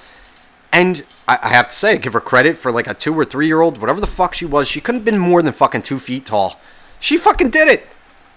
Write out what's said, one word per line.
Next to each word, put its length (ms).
And 360
I, 160
I 60
have 220
to 40
say, 180
I 40
give 160
her 80
credit 380
for, 120
like, 160
a 60
two 260
or 60
three-year-old, 540
whatever 220
the 60
fuck 280
she 100
was, 240
she 140
couldn't 180
have 60
been 120
more 220
than 140
fucking 280
two 160
feet 280
tall. 340
She 160
fucking 320
did 200
it. 200